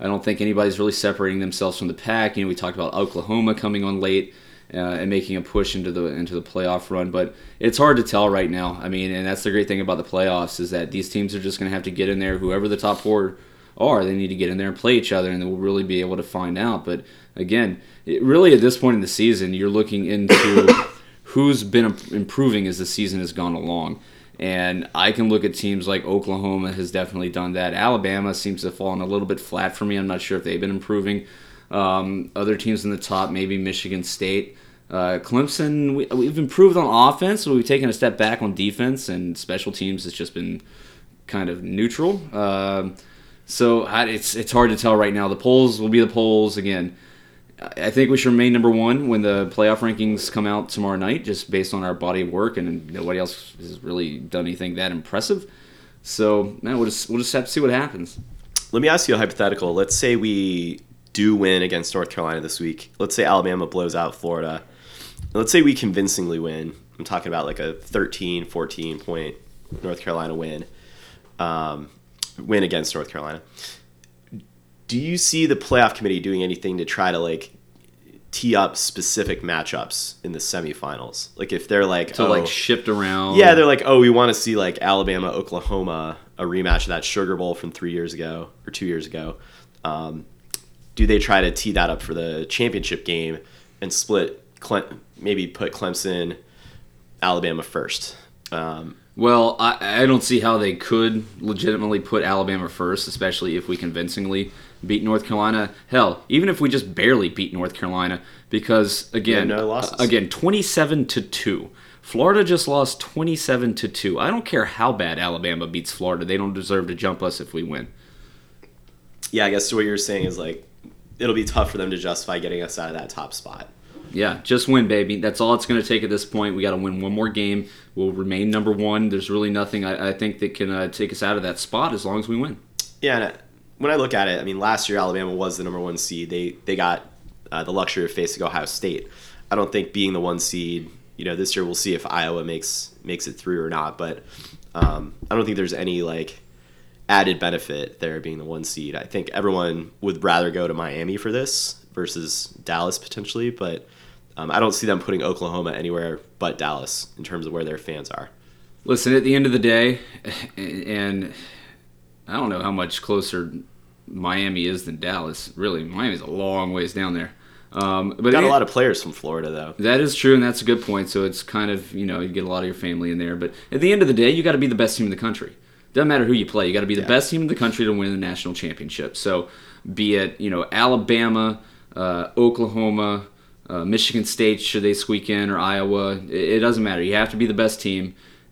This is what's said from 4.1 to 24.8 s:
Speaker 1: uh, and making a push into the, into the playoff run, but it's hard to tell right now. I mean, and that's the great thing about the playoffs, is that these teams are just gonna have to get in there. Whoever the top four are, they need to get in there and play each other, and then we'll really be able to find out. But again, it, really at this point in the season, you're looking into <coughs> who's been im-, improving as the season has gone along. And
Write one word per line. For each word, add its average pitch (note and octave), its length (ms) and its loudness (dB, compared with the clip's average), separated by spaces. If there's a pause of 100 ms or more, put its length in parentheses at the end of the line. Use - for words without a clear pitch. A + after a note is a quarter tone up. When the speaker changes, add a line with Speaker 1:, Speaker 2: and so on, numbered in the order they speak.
Speaker 1:
uh, F2+ 60 -6
and F2+ 320 -4
making F#2+ 260 -2
a F2 60 -4
push G2 320 -2
into F#2 180 -4
the, F2 140 -2
into E2+ 280 -6
the E2+ 80 -4
playoff F2+ 480 -4
run, F2+ 200 -4
but F2+ 240 -2 (240)
it's A2+ 180 2
hard C#3+ 220 8
to A#2 40 4
tell G#2 280 2
right F#2+ 200 2
now. F2+ 300 -4
I F2+ 80 -6
mean, F#2+ 240 -2
and F#2 140 -4
that's G2 160 -4
the G#2+ 80 -2
great G2+ 180 2
thing G2 120 0
about F#2 180 0
the E2+ 60 -6
playoffs, F2+ 560 0
is F2 100 -4
that F#2 220 -4
these F#2+ 180 -4
teams G2+ 240 -2
are G2 60 -6
just G2 180 -6
gonna F#2+ 140 -2
have F#2+ 100 -4
to G2 80 -8
get F#2+ 180 0
in G2 100 0
there. F#2+ 200 0
Whoever F#2+ 300 0
the G#2 80 0
top G2+ 220 0
four G#2 380 2 (400)
are, C3 280 4
they F#2+ 100 0
need G2 140 -2
to F#2+ 80 -4
get F2+ 120 0
in F#2 100 -2
there G2 100 -2
and F#2+ 80 -6
play B2 180 4
each A#2 180 2
other, F#2 180 2
and F2+ 120 -2
then F2+ 80 -4
we'll F#2 80 -4
really G2 240 2
be F#2 180 0
able F#2 160 -2
to F2+ 60 -4
find F2+ 340 -4
out. G#2 280 -2
But F2 200 -4 (300)
again, F#2+ 480 0 (240)
it, D#2+ 160 0
really D#3 320 10
at A#2 60 10
this B2 180 6
point B2 160 6
in G#2+ 60 2
the F2+ 80 -2
season, G2 460 2
you're G2 140 0
looking G#2 380 0
into G2+ 280 4
<coughs> - 880 4
who's C3+ 400 4
been A2+ 220 4
im-, G#2 100 0 (160)
improving G#2 560 2
as F2+ 100 -4
the F#2 80 -4
season G2 340 -2
has E2 120 -4
gone F2 220 -4
along. E2 460 -4 (380)
And F2+ 560 -2